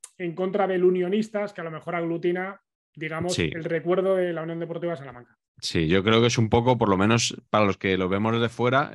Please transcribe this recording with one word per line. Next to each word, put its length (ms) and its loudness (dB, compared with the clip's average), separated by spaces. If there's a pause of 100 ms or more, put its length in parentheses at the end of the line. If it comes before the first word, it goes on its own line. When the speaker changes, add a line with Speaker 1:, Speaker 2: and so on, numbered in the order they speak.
(160)
Speaker 1:
en 180 -6
contra 320 0
del 180 2
Unionistas, 680 0
que 80 -14
a 40 -8
lo 80 -10
mejor 240 -8
aglutina, 640 -4 (340)
digamos, 400 -6
Speaker 2:
Sí. 180 0
Speaker 1:
el 120 -8
recuerdo 520 0
de 160 0
la 100 -6
Unión 180 -8
Deportiva 360 -6
Salamanca. 400 -18 (240)
Speaker 2:
Sí, 260 0
yo 160 4
creo 180 4
que 60 6
es 120 2
un 100 2
poco, 280 4
por 120 2
lo 80 4
menos 400 2 (120)
para 160 4
los 120 0
que 200 0
lo 120 0
vemos 320 0
de 80 0
fuera, 460 0